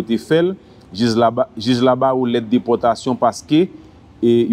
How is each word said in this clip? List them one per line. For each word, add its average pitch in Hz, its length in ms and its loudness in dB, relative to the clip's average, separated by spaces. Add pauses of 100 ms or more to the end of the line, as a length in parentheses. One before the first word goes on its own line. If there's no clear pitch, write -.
te 113 80 -2
fè 160 240 0
l, 180 140 0 (420)
jij 113 240 0
laba, 120 300 0 (100)
jij 120 240 0
laba 131 320 2
ou 127 160 -2
lèt 117 160 -2
depòtasyon 117 720 -2
paske, 151 460 0 (580)
e, 120 80 4 (220)